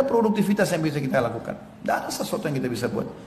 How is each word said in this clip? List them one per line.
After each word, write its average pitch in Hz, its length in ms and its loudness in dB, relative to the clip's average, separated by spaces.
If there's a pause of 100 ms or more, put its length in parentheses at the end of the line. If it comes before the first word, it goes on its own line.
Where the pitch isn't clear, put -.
ada 262 60 8
produktivitas 208 640 4
yang 170 100 2
bisa 151 220 0
kita 135 180 2
lakukan. 113 380 -2 (240)
Nggak - 140 2 (100)
ada - 20 -6
sesuatu - 380 -4
yang 147 160 -2
kita 127 80 -2
bisa 117 160 -2
buat. 107 180 -2 (220)